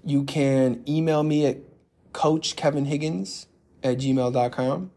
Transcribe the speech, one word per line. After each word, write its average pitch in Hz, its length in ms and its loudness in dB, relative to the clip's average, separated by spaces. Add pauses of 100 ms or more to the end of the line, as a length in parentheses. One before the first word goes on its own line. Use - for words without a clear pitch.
You 143 180 0
can 135 640 2
email 156 380 2
me 151 220 2
at - 120 0 (540)
coach 156 420 0
kevin 143 300 0
higgins 156 640 -6 (340)
at 127 160 0
gmail 131 340 2
dot 123 200 2
com 147 440 -4